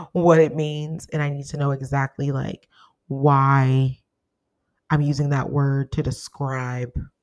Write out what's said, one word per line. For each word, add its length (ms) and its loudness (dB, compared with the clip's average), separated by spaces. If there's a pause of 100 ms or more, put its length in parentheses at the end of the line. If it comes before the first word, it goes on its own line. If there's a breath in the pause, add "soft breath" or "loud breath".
(140 loud breath)
what 260 6
it 160 4
means, 560 -6
and 100 -4
I 80 -2
need 180 -8
to 100 -10
know 140 0
exactly, 600 -4
like, 380 -8 (380 soft breath)
why 920 2 (880)
I'm 120 2
using 280 0
that 200 -2
word 440 0
to 100 -2
describe 880 -6 (300)